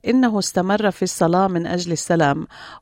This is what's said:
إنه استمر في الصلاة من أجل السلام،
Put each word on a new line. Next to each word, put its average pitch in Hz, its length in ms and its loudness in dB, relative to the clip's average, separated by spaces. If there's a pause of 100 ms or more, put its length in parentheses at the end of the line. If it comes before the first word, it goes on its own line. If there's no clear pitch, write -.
إنه 240 320 2
استمر 196 520 0
في - 120 -4
الصلاة 180 440 2
من 175 200 -2
أجل 175 240 -4
السلام، 156 560 0 (340)